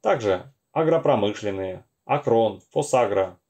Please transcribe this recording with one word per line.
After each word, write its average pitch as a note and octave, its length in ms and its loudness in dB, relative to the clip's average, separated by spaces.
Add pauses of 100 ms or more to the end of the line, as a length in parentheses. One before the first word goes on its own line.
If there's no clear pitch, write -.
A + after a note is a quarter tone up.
Также G#2+ 520 -2 (200)
агропромышленные, G#2+ 1120 0 (200)
Акрон, A2+ 640 0
Фосагро. G2+ 680 0 (100)